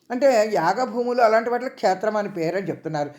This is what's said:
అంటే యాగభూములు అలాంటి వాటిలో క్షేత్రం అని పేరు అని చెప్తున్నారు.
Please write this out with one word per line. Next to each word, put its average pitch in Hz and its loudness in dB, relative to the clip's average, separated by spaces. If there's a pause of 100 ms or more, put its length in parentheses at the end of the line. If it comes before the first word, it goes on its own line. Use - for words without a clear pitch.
(100)
అంటే 269 4
యాగభూములు 240 0
అలాంటి 233 4
వాటిలో 247 -4
క్షేత్రం 214 0
అని 202 -4
పేరు 175 -4
అని 190 -6
చెప్తున్నారు. 147 -6